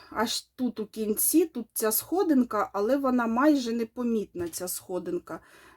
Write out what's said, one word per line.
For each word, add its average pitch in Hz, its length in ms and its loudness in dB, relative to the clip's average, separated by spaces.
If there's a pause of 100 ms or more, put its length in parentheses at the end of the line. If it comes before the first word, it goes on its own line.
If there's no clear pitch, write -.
аж - 320 -2
тут - 380 -6
у 214 60 -4
кінці, 220 600 2
тут 247 280 -10
ця 220 180 0
сходинка, 262 840 2
але 214 240 2
вона 254 300 2
майже 247 440 4
непомітна, 226 760 -4
ця 180 200 -8
сходинка. 180 720 -6 (380)